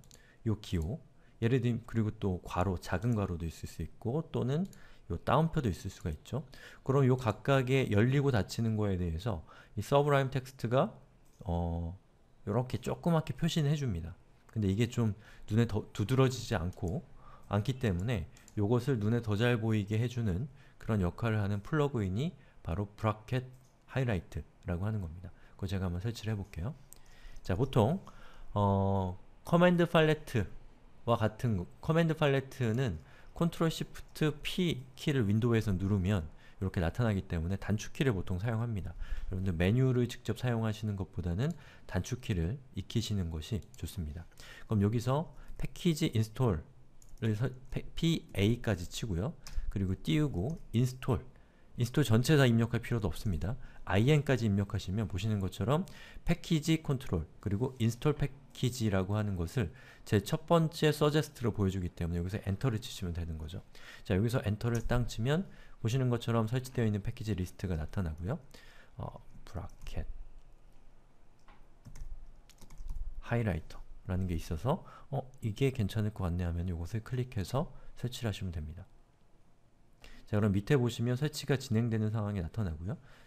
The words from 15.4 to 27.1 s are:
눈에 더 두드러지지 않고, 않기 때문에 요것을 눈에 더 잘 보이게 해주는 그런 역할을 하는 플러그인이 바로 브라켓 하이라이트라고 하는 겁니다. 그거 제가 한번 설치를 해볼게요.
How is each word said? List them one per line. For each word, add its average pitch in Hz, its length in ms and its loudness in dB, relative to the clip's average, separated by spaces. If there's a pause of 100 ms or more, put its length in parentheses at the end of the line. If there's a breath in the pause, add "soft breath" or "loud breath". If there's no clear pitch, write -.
눈에 117 200 4
더 107 240 -2
두드러지지 127 640 2
않고, 90 500 -4 (420 loud breath)
않기 104 300 2
때문에 95 500 0 (300 loud breath)
요것을 120 400 2
눈에 113 240 2
더 107 140 0
잘 120 240 4
보이게 107 380 2
해주는 117 500 0 (300 loud breath)
그런 110 220 0
역할을 107 400 0
하는 101 220 -2
플러그인이 139 720 0 (280 loud breath)
바로 101 240 -2 (100)
브라켓 123 480 -2 (420)
하이라이트라고 90 960 -4
하는 107 160 -2
겁니다. 87 300 -10 (220 soft breath)
그거 - 140 -8
제가 95 200 -2
한번 87 140 -2
설치를 110 320 -4
해볼게요. 101 420 -6 (680 loud breath)